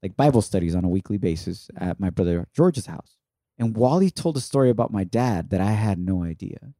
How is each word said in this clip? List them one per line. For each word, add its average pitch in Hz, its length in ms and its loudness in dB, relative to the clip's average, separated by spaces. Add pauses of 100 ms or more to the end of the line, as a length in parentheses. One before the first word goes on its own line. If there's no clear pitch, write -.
like 98 140 -8
Bible 135 260 6
studies 85 320 -2
on 90 120 0
a 90 40 2
weekly 95 280 -2
basis 87 580 -4
at 87 240 -4
my 95 100 0
brother 87 460 0
George's 160 300 2
house. - 320 -16 (420)
And 113 160 -2
Wally 147 340 4
told 160 280 -4
a 127 40 -4
story 131 280 2
about 113 240 0
my 101 100 0
dad 110 460 -2
that 95 100 0
I 98 120 2
had 107 280 0
no 90 240 -2
idea. 85 560 -10